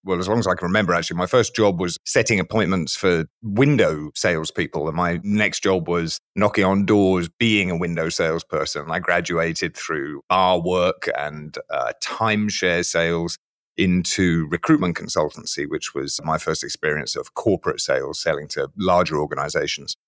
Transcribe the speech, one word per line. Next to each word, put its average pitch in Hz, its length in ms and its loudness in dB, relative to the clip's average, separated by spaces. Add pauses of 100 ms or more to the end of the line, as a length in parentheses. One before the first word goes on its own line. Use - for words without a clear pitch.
well, 92 140 0
as 90 80 -2
long 110 120 2
as 98 80 0
I 90 80 4
can 90 120 -6
remember, 92 260 2
actually. 85 240 0
My 90 80 0
first 117 300 2
job 101 240 4
was 90 260 -2
setting 131 340 2
appointments 92 560 0
for 85 300 2 (160)
window 101 760 2
salespeople, 80 720 -2
and 78 80 -4
my 85 280 0
next 104 400 0
job 92 240 2
was 85 320 -2 (160)
knocking 101 280 2
on 95 220 4
doors, 95 440 4 (100)
being 104 320 2
a 87 60 -2
window 85 320 -2
salesperson. 80 800 -2
I 82 100 -2
graduated 85 760 -2
through 73 540 -6
bar 92 320 4
work 90 560 0
and, 76 400 -8 (120)
uh, 64 320 -2
timeshare 104 840 0
sales 85 520 0 (400)
into 90 720 2
recruitment 87 480 2
consultancy, - 680 -4
which 76 260 -6
was 71 300 -6
my 78 140 -2
first 78 260 -4
experience 76 520 -4
of - 180 -8
corporate - 480 -2
sales, 69 400 -2
selling 73 280 -2
to 69 280 -4
larger 90 400 2
organizations. 73 760 -4 (120)